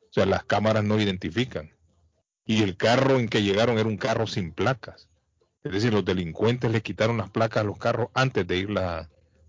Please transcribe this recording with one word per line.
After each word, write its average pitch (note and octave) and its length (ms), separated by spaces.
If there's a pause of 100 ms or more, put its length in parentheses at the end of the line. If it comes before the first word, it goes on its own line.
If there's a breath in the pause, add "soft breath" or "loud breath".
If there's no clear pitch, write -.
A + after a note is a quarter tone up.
O - 40
sea, G2+ 120
las F#2+ 180
cámaras G#2+ 400
no G#2+ 160
identifican. F#2 720 (760)
Y A2 160
el F#2+ 140
carro C3 440
en A2+ 100
que A#2+ 120
llegaron A2+ 360
era A2 100
un A2 80
carro - 320
sin F2+ 240
placas. - 560 (560)
Es - 80
decir, G#2+ 220
los G#2 100
delincuentes G2+ 680
le A2+ 100
quitaron G#2+ 340
las F#2+ 140
placas A2+ 320
a - 20
los G2+ 140
carros A#2 360
antes B2+ 320
de F2+ 120
irlas F#2 500 (420)